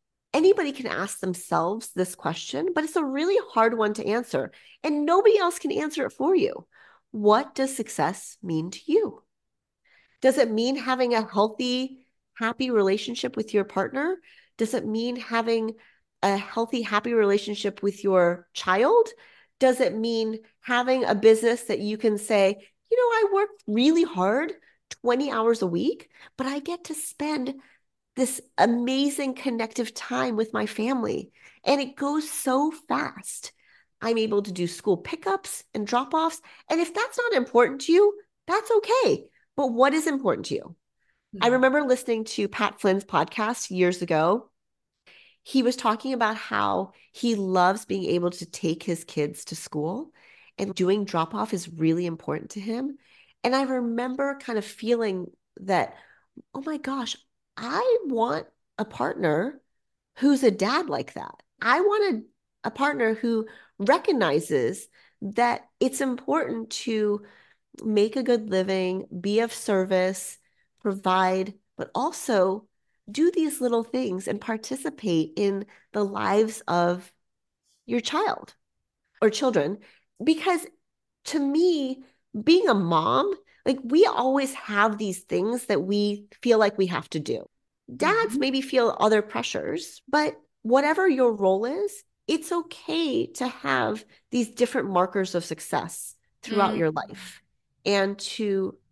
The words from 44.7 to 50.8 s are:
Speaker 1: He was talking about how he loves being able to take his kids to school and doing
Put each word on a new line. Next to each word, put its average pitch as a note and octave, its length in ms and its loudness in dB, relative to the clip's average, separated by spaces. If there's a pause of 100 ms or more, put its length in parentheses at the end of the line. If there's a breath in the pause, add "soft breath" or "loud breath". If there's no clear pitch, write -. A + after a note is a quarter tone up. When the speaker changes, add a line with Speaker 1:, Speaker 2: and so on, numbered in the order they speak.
Speaker 1:
He C4+ 200 0
was B3 140 0
talking A#3 360 -2
about A3+ 240 -2
how G3 560 -2 (200 soft breath)
he A#3 220 -2
loves F#3+ 500 2
being G3 200 -4
able F3 260 0
to F3 160 -12
take - 360 -4
his E3+ 220 -6
kids D3 420 -6
to E3 100 -12
school F3+ 560 -8 (460 soft breath)
and G3 160 -4
doing F#3+ 300 2